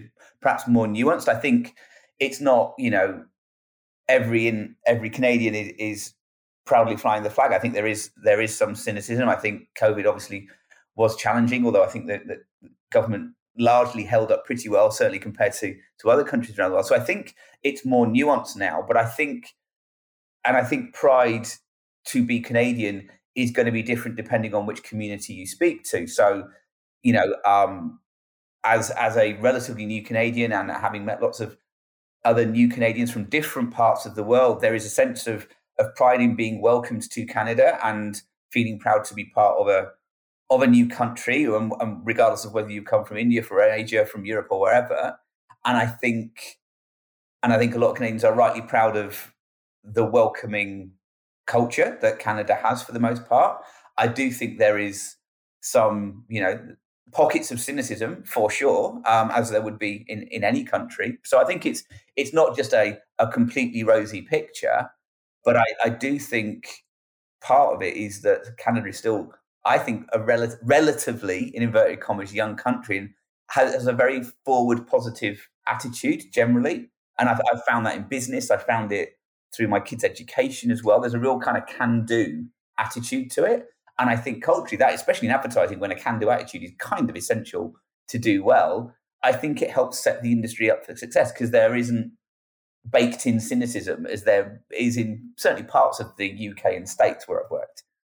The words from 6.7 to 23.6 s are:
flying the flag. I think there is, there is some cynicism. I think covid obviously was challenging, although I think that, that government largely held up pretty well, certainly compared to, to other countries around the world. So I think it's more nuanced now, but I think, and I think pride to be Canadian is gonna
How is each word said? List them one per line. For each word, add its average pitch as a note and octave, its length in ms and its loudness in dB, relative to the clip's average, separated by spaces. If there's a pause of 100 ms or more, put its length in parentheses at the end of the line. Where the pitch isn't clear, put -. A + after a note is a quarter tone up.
flying G#2+ 280 -2
the G#2 60 -4
flag. C3+ 220 2
I F#2+ 80 2
think A#2 140 -2
there G#2 120 -2
is, G#2 260 -4 (120)
there G#2 180 4
is A2+ 160 -4
some G#2+ 180 -2
cynicism. A#2 520 -4
I G#2 80 2
think G#2 320 -6 (100)
covid G#2 300 2
obviously G2 400 -4 (480)
was A2 220 0
challenging, A#2+ 480 0
although G#2 180 6
I - 40 4
think - 200 -10
that, G2+ 200 -8
that - 120 -10 (520)
government A#2 420 0 (240)
largely A#2+ 460 2
held A2 280 0
up A2 140 2
pretty A#2+ 220 -6
well, G#2 240 4
certainly G2 280 -2
compared G2+ 340 -2
to, F#2+ 220 -8 (240)
to G#2+ 100 2
other C#3 160 4
countries A#2 340 -4
around F#2 120 0
the - 20 -2
world. F#2+ 120 2
So C3 100 4
I A#2+ 40 2
think G3 360 -6 (280)
it's C#3 220 -4
more B2 200 4
nuanced B2+ 520 0
now, F2 280 -2
but A#2 120 0
I A2+ 80 2
think, C3+ 480 -6 (920)
and B2+ 140 4
I B2 60 4
think C#3 300 -4
pride B2 540 4 (600)
to B2 160 0
be A#2+ 160 0
Canadian A#2 680 -2 (260)
is A#2+ 160 -2
gonna A#2+ 200 2